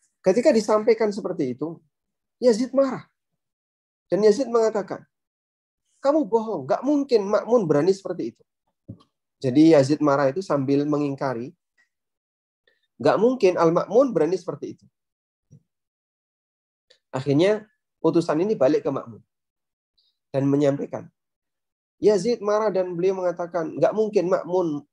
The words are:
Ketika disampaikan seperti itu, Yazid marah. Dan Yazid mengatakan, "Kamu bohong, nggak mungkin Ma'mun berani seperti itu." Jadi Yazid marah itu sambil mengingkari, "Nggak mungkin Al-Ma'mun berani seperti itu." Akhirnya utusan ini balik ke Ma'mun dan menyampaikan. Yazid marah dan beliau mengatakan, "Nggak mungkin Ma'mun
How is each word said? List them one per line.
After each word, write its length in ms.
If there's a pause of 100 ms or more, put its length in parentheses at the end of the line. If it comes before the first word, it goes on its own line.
(200)
Ketika 320
disampaikan 560
seperti 480
itu, 240 (560)
Yazid 400
marah. 320 (1000)
Dan 160
Yazid 240
mengatakan, 560 (1000)
"Kamu 240
bohong, 400
nggak 160
mungkin 400
Ma'mun 400
berani 280
seperti 440
itu." 60 (960)
Jadi 340
Yazid 320
marah 240
itu 160
sambil 400
mengingkari, 680 (1500)
"Nggak 160
mungkin 400
Al-Ma'mun 540
berani 260
seperti 400
itu." 80 (2250)
Akhirnya 520 (360)
utusan 440
ini 120
balik 280
ke 60
Ma'mun 320 (1120)
dan 100
menyampaikan. 640 (920)
Yazid 400
marah 320
dan 240
beliau 240
mengatakan, 560
"Nggak 200
mungkin 360
Ma'mun 380 (240)